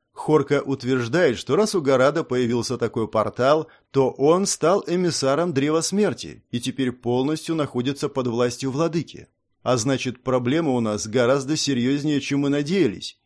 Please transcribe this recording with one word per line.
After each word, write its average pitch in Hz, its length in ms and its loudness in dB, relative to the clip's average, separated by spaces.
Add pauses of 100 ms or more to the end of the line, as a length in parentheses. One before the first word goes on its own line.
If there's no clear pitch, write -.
(160)
Хорка 143 460 0
утверждает, 127 760 0
что 135 180 -2
раз 214 180 2
у 175 80 0
Гарада 135 420 2
появился 123 540 -2
такой 113 280 -2
портал, 123 640 2 (220)
то 131 200 2
он 165 360 2
стал 185 400 2
эмиссаром 170 680 0
Древа 151 300 2
Смерти 160 680 -2
и 120 80 -4
теперь 127 320 -2
полностью 131 640 -2
находится 139 540 -2
под 131 200 -2
властью 120 420 -2
владыки. 160 580 -4 (340)
А 123 140 2
значит, 123 460 -2
проблема 131 500 0
у 123 80 0
нас 107 260 -2
гораздо 131 500 2
серьёзнее, 143 640 0
чем 143 200 -2
мы 143 80 0
надеялись, 143 760 0